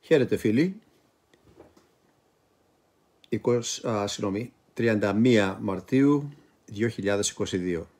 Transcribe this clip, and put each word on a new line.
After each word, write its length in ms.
Χαίρετε, 360
φίλοι. 440
Είκοσι, 600
α, 180
συγγνώμη, 460
τριάντα 380
μία 500
Μαρτίου 720
δύο 240
χιλιάδες 420
είκοσι 260
δύο. 320